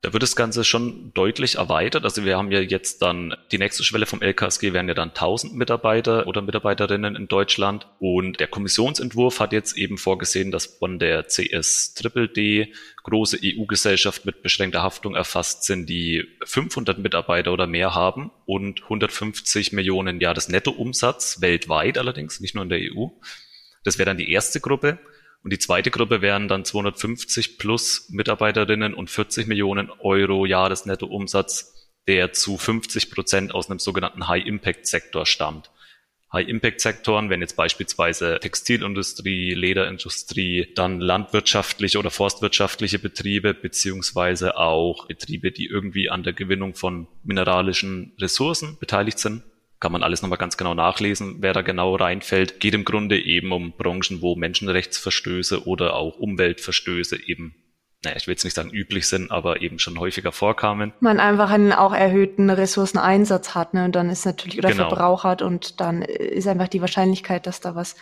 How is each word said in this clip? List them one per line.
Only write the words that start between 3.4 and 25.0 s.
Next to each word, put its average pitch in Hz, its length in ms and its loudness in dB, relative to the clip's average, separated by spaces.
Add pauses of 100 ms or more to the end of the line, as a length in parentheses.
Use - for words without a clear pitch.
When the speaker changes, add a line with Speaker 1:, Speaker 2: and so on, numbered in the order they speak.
Speaker 1:
die 101 80 0
nächste 101 240 0
Schwelle 107 240 2
vom - 140 -6
L 98 140 2
K - 120 0
S - 140 -2
G 101 140 0
wären 90 120 0
ja 87 80 0
dann 82 200 -4
tausend 117 400 0
Mitarbeiter 117 720 2
oder 101 140 -2
Mitarbeiterinnen 101 760 0
in 98 120 -8
Deutschland. 101 600 2 (100)
Und 90 400 0
der 78 80 2
Kommissionsentwurf 120 960 0
hat 104 120 2
jetzt 107 240 -2
eben 95 200 -2
vorgesehen, 95 560 0
dass - 140 -2
von 90 320 -6
der 82 300 2
C - 220 0
S - 440 0
Triple 117 340 0
D 104 440 2 (300)
große 110 400 0
E-U-Gesellschaft 101 840 0
mit - 160 -4
beschränkter 92 400 0
Haftung 95 340 -2
erfasst - 480 -2
sind, 92 240 0
die 85 360 0 (200)
fünfhundert 104 540 -2
Mitarbeiter 87 540 0
oder 90 140 2
mehr 87 280 0
haben 92 360 2 (140)
und 98 440 -4
hundertfünfzig 107 840 -2
Millionen 92 480 0
Jahresnettoumsatz - 1200 0
weltweit 85 580 2
allerdings, 120 400 -6
nicht 95 160 -8
nur 104 80 -4
in 90 80 -6
der 87 120 0
E - 80 -6
U. 120 280 -6 (640)
Das - 160 0
wäre 92 80 4
dann 92 120 0
die - 120 -4
erste 101 300 0
Gruppe. 143 380 0 (460)